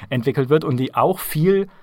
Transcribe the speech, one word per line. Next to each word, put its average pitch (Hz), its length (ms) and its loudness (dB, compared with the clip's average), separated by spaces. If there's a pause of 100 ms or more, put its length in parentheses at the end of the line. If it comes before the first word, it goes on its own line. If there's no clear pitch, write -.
entwickelt 127 380 0
wird 151 160 2
und 131 140 -2
die 127 180 -4
auch 160 240 2
viel 196 480 0 (160)